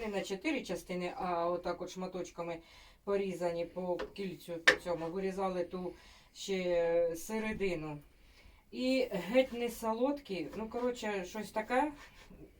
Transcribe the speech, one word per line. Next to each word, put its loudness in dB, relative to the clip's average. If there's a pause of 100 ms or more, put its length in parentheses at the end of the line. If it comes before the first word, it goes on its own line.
не -4
на 0
чотири -2
частини, -4
а 2
отак -2
от -6
шматочками -6 (460)
порізані 2
по 0
кільцю -6
по 6
цьому, -2
вирізали 0
ту -4 (380)
ще 2
середину. -2 (720)
І 2
геть 4
не 0
солодкі, 0
ну, -4
коротше, -2
щось -6
таке. 2 (680)